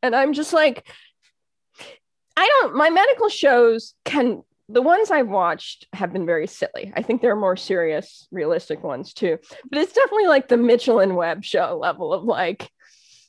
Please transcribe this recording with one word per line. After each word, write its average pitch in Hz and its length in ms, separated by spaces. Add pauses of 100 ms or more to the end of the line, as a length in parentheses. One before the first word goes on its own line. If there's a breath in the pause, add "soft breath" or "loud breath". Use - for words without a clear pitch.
And 262 120
I'm 269 200
just 302 180
like, 311 340 (1500 loud breath)
I 349 100
don't, 508 280
my 302 160
medical 440 400
shows 240 640 (100)
can, 269 380 (260)
the 240 140
ones 370 280
I've 285 180
watched 180 640
have 180 180
been 180 140
very 165 200
silly. - 480
I - 60
think 233 220
there 240 100
are 208 40
more 190 200
serious, 170 760
realistic 165 520
ones 139 320
too. 170 240 (320 loud breath)
But 277 80
it's 359 160
definitely, 440 320
like, 302 220
the 240 100
Mitchell 240 420
and 190 160
Webb 170 260
show 180 360
level 160 340
of, 180 120
like, 180 460 (580 soft breath)